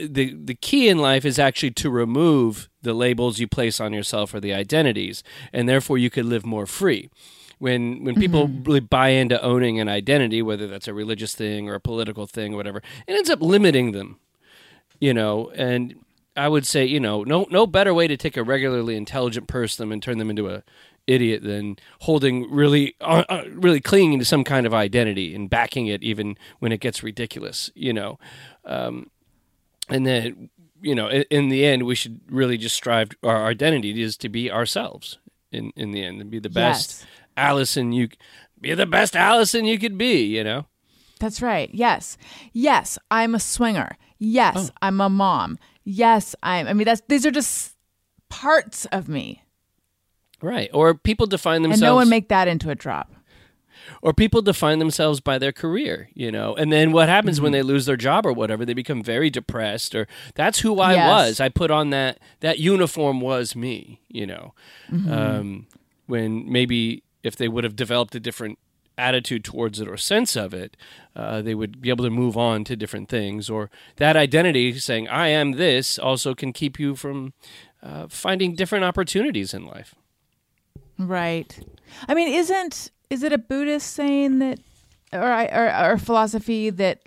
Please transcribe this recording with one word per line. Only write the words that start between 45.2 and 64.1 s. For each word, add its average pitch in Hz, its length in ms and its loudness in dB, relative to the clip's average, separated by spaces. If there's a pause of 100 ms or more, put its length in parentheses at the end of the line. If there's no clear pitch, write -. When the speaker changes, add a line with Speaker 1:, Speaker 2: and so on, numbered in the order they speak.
Speaker 2:
Yes, 220 600 2
I'm, 170 260 -2
I 196 60 0
mean, 208 100 2
that's, 226 240 2
these 262 160 2
are 302 60 2
just - 440 -4 (540)
parts - 580 0
of 190 220 -6
me. 131 340 -8 (1000)
Speaker 1:
Right. 160 320 -4
Or 156 200 6
people 214 320 0
define 180 300 0
Speaker 2:
And 165 80 2
no 165 60 4
Speaker 1:
themselves 226 260 6
Speaker 2:
one 247 140 8
make 226 180 4
that 190 180 4
into 165 240 0
a 143 40 -4
drop. 95 360 -8 (920)
Speaker 1:
Or 160 100 4
people 220 300 4
define 160 360 0
themselves 156 420 0
by 135 180 0
their 135 140 0
career, 175 600 -6
you 117 160 -6
know. 107 240 -4
And 156 160 0
then 156 220 4
what 160 160 6
happens 190 320 4
when 147 120 2
Speaker 2:
Mm-hmm. - 20 -
Speaker 1:
they 139 80 2
lose 135 240 0
their 135 100 2
job 147 300 0
or 143 80 2
whatever, 110 320 -2
they 120 80 -4
become 127 280 -6
very 120 280 0
depressed 117 640 -6
or, 110 120 -2 (280)
"That's 185 260 0
who 214 200 0
I 185 140 6
Speaker 2:
Yes. 170 140 6
Speaker 1:
was. 151 320 4
I 135 80 2
put 156 220 -2
on 151 200 2
that, 135 280 -2 (220)
that 160 180 -2
uniform 156 640 2
was 123 340 -2
me," 117 520 -10
you - 180 -8